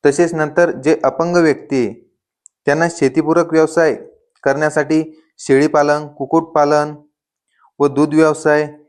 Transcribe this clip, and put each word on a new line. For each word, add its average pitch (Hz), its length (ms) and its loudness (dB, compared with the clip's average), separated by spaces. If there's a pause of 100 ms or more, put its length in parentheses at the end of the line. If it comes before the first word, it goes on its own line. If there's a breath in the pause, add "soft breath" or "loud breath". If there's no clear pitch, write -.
तसेच 165 280 2
नंतर 156 360 0
जे 151 340 -2
अपंग 170 320 -2
व्यक्ती 143 500 0
आहे, 101 80 -8 (720)
त्यांना 156 240 0
शेतीपूरक 160 600 0
व्यवसाय 156 420 0 (480)
करण्यासाठी 151 800 -2 (160)
शेळीपालन, 147 680 0
कुक्कुटपालन 151 880 -2 (840)
व 143 80 2
दूध 147 280 0
व्यवसाय 151 540 2 (200)